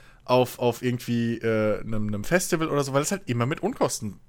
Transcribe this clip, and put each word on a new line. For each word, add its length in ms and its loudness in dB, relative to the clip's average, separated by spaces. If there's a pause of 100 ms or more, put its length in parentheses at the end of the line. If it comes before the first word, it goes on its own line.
(240)
auf, 340 2
auf 240 0
irgendwie, 560 0
äh, 420 0
einem, 280 -2
einem 160 -4
Festival 440 0
oder 160 0
so, 80 -6
weil 100 4
es 80 -2
halt 160 -4
immer 200 0
mit 160 -4
Unkosten 680 -2